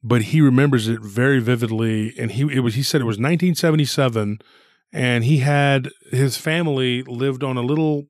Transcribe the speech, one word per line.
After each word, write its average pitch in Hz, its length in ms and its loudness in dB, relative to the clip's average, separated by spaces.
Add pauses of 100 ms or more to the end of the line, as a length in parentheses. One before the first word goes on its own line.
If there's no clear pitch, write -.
but 117 220 2
he 156 180 2
remembers 131 460 4
it 113 140 -2
very 123 380 2
vividly. 113 800 -2
And 117 140 -6
he, 113 100 -4
it 139 200 0
was, 120 120 -2
he 131 80 -2
said 139 200 0
it - 20 -2
was 110 160 -4
nineteen 165 340 0
seventy-seven, 131 840 0 (520)
and 123 340 0
he 151 120 4
had, 139 520 2 (200)
his 127 280 0
family 135 640 -2
lived 127 400 -4
on 131 120 -4
a 120 60 -4
little 147 480 -2